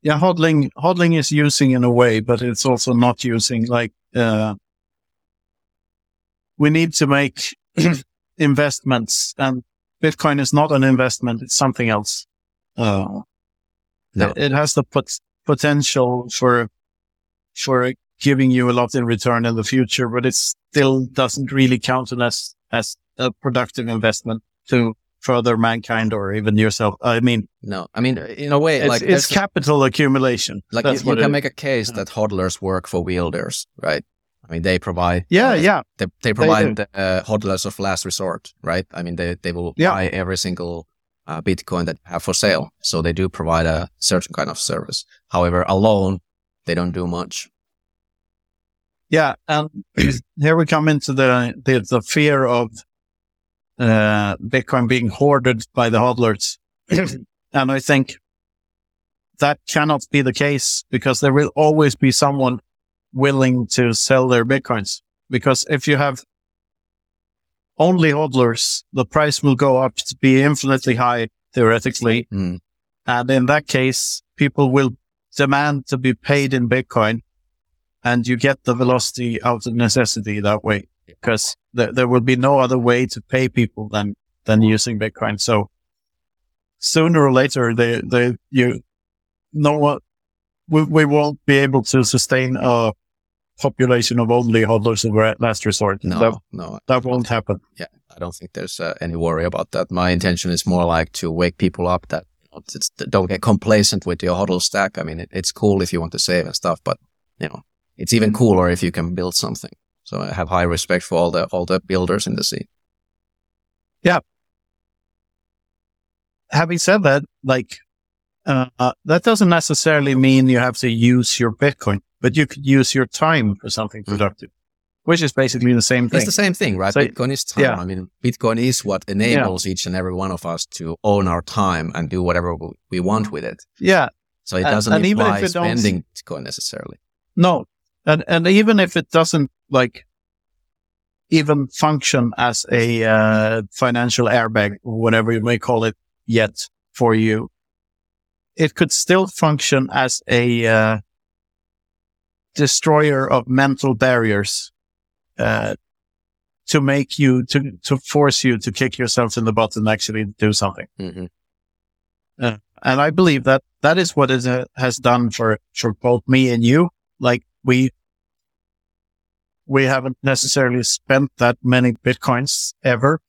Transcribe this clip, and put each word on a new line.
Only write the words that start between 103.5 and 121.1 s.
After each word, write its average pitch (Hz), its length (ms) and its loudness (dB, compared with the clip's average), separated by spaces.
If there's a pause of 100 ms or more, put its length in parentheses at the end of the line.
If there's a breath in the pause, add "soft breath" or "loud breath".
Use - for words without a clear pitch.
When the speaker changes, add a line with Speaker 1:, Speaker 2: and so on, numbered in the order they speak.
Speaker 2:
with 87 160 -6
your 90 120 -2
hodl 92 280 -2
stack. - 340 -2
I 87 60 -8
mean, 80 180 -10
it, - 120 -14
it's 92 200 -6
cool 98 300 2
if 87 100 -4
you 87 80 -2
want 82 120 -8
to - 60 -10
save 90 280 0
and - 100 -14
stuff, 85 260 -4
but, - 140 -4 (420)
you - 100 -8
know, - 120 -14 (380)
it's 90 160 -4
even 107 180 2
cooler 95 380 4
if 90 120 -2
you 87 80 -2
can 85 240 -6
build 90 200 -6
something. - 380 -6 (320)
So - 180 -10
I - 100 -8
have 90 160 -6
high 90 140 0
respect 87 420 -2
for 87 140 -2
all 85 120 2
the, 82 160 -2
all 90 200 -4
the 92 140 -2
builders 92 460 -2
in - 100 -4
the - 80 -6
scene. - 220 -8 (1400)
Speaker 1:
Yeah. 175 180 2 (2250)
Having 165 280 0
said 196 260 2
that, 143 180 4 (220)
like, 131 340 -2 (680)
uh, 131 200 0 (120)
uh, 127 140 2 (120)
that 160 180 2
doesn't 214 260 4
necessarily 151 640 2
mean 131 340 6
you 127 100 4
have 123 200 0
to 127 120 -2
use 120 480 2